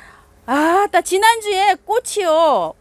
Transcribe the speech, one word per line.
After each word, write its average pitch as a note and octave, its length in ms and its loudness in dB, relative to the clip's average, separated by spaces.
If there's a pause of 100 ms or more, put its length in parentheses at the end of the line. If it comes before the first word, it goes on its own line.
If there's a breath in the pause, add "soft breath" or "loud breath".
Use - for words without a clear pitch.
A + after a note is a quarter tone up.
(460 loud breath)
아, E4 460 0
따-, F4 100 0
지난주에 G#4 720 0 (100)
꽃이요, D#4+ 960 0